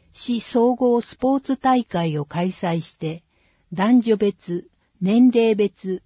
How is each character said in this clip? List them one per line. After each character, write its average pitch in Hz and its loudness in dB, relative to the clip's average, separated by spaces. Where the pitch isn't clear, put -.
市 240 -6
総 240 0
合 240 2
ス - -12
ポ 269 0
ー 269 -6
ツ 269 -4
大 254 0
会 165 -4
を 147 -6
開 180 -4
催 170 -4
し - -14
て、 160 -10
男 214 2
女 220 0
別、 196 -4
年 226 4
齢 226 2
別、 190 -4